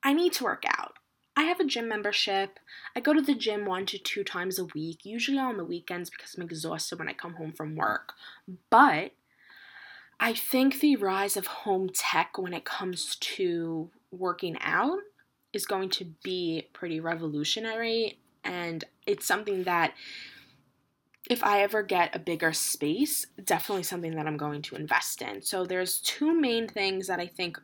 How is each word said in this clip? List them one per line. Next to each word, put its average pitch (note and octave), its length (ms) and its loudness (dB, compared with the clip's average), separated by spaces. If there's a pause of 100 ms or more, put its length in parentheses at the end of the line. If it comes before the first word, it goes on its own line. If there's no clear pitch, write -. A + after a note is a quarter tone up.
I C#4 100 4
need F4 200 4
to - 100 -2
work - 240 -2
out. - 300 -2 (380)
I D4 80 4
have F4 160 2
a F4+ 60 4
gym A#3 220 -2
membership. G3+ 720 0 (360)
I B3+ 40 -2
go C#4 140 4
to D#4 80 6
the C#4 140 4
gym G#3 300 -2
one F#3+ 220 0
to G3+ 100 -6
two - 260 -4
times F#3 360 -2
a F3+ 60 -2
week, D#3+ 400 -8
usually A#3 320 0
on B3+ 200 0
the F3 80 -6
weekends F3 440 -6
because - 260 -16
I'm F3+ 80 -8
exhausted D#3+ 560 -6
when D#3+ 80 -6
I - 60 -6
come E3+ 220 -10
home D#3+ 180 -10
from D#3 220 -8
work. - 380 -2 (560)
But B3+ 440 8 (1040)
I A3+ 140 2
think C4 460 4
the D4 160 8
rise G3 420 2
of F#3+ 100 -4
home F#3+ 460 0
tech - 440 0
when F3+ 160 -4
it F3 120 -8
comes - 500 -4
to E3+ 760 -2 (220)
working F3+ 500 -2
out A3+ 380 2 (540)
is G3+ 120 -4
going F#3+ 240 -2
to F#3+ 160 -2 (180)
be F3 500 -2
pretty E3 260 -4
revolutionary, G#3 1200 -2 (240)
and E3+ 400 -4 (220)
it's G3+ 200 0
something G3 380 0
that F3 300 4 (1400)
if A#3+ 140 2
I G3+ 180 6
ever G3+ 220 2
get F#3 320 2
a F3 40 -2
bigger D#3+ 340 0
space, - 720 0 (180)
definitely F#3 400 0
something E3+ 320 -4
that D#3 120 -2
I'm D3+ 100 -2
going D3 260 -4
to - 120 -10
invest - 460 0
in. G3+ 200 -8
So F#3 240 -2
there's F#3 340 -2
two - 400 0
main A#3 280 2
things F#3+ 400 -2
that F3+ 120 -2
I F3 80 -4
think F3 360 -6